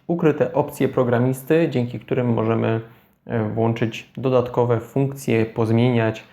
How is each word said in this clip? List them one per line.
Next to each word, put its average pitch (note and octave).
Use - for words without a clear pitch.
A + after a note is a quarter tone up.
ukryte D#3+
opcje C#3
programisty, C3
dzięki A#2+
którym B2
możemy, A2+
e, A2+
włączyć A2+
dodatkowe A#2+
funkcje, B2+
pozmieniać, A2+